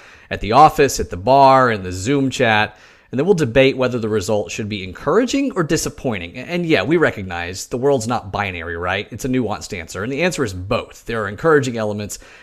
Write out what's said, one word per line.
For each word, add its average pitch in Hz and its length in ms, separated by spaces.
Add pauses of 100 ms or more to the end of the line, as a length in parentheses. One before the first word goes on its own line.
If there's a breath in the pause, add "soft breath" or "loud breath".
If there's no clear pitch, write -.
(300 loud breath)
at 95 100
the 101 140
office, 147 480
at - 80
the 92 80
bar, 131 540
in 101 120
the 90 80
Zoom 131 380
chat. 110 480 (340 soft breath)
And 120 80
then 156 80
we'll 202 80
debate 135 420
whether 127 200
the 110 120
result 104 420
should 110 160
be 101 160
encouraging 226 720
or 180 100
disappointing. 123 720
And 175 300
yeah, 143 180
we 165 140
recognize 92 720
the 131 100
world's 127 320
not 104 200
binary, 90 460
right? 90 340
It's 120 140
a 131 60
nuanced 107 480
answer. 90 260
And 120 80
the 139 120
answer 165 200
is 104 100
both. 95 520
There 117 180
are 98 60
encouraging 131 480
elements, 104 420 (240 loud breath)